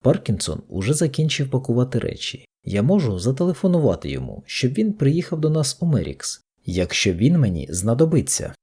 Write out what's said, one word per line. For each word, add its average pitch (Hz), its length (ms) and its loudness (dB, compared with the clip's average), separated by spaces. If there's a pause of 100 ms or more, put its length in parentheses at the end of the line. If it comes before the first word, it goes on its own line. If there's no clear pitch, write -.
Паркінсон 101 640 0
уже 98 260 -2
закінчив 151 560 0
пакувати 127 500 0
речі. - 460 -8 (180)
Я 101 200 0
можу 135 360 2
зателефонувати 170 920 0
йому, - 360 -8
щоб - 280 -2
він 214 200 0
приїхав 156 480 0
до 156 80 2
нас 156 300 0
у 175 60 0
Мерікс, 85 560 -2 (240)
якщо 90 480 0
він 131 260 4
мені 87 300 0
знадобиться. 123 920 0